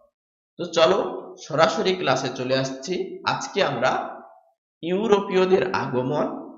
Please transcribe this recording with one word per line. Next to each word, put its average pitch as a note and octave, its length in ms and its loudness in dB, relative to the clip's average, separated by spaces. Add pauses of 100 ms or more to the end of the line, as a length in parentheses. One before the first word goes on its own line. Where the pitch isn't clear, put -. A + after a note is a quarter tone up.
(560)
তো E3+ 80 -6
চলো F3 560 2 (260)
সরাসরি F3 460 2
ক্লাসে C#3 420 0
চলে B2+ 220 0
আসছি। - 720 -6
আজকে - 360 0
আমরা B2+ 580 -2 (600)
ইউরোপীয়দের F#3+ 920 2
আগমন, C3+ 840 -2